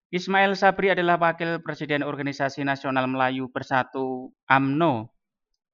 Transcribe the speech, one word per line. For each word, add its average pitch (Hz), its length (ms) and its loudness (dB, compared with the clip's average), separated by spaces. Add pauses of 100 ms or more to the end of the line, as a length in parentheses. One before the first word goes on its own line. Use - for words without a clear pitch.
(140)
Ismail 190 400 2
Sabri 190 400 4
adalah 175 240 2
Wakil 165 480 0
Presiden 147 400 -4
Organisasi 139 560 -4
Nasional 135 480 -2
Melayu 131 400 -2
Bersatu, 131 800 -4 (160)
amno. 135 640 2 (640)